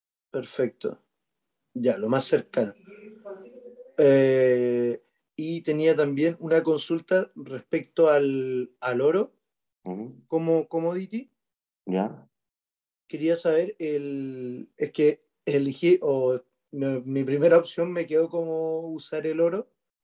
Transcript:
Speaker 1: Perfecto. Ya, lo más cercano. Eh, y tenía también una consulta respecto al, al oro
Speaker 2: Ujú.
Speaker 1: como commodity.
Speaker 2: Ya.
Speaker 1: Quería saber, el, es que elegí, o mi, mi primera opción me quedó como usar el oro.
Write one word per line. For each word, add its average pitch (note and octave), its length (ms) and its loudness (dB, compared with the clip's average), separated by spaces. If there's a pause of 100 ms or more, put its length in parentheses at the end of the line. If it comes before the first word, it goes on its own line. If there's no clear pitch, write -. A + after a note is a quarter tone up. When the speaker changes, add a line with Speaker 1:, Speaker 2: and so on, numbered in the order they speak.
(320)
Speaker 1:
Perfecto. - 720 -6 (720)
Ya, A#2+ 240 0
lo A2 120 -4
más C3 160 0
cercano. A#2+ 480 -2 (1200)
Eh, B2+ 1040 4 (360)
y E3 240 -6
tenía D#3 340 2
también D3 440 0
una E3 220 0
consulta E3 720 -2
respecto D3+ 760 0
al, C3+ 720 0
al B2 180 -2
oro D#3+ 340 2 (520)
Speaker 2:
Ujú. G#2 420 -12
Speaker 1:
como E3 400 0
commodity. F#3 640 -6 (540)
Speaker 2:
Ya. F#2+ 420 -4 (800)
Speaker 1:
Quería D#3+ 300 -2
saber, E3+ 420 0
el, C3+ 960 -6
es C#3+ 160 -4
que D3+ 320 2 (220)
elegí, C#3+ 560 2
o C3 400 0 (300)
mi, C3+ 300 -4
mi C3+ 220 -4
primera C#3+ 340 4
opción E3+ 340 -2
me F3 140 -4
quedó D#3+ 240 0
como D#3+ 500 -4 (100)
usar D#3 380 -8
el D#3+ 140 0
oro. E3+ 280 0 (340)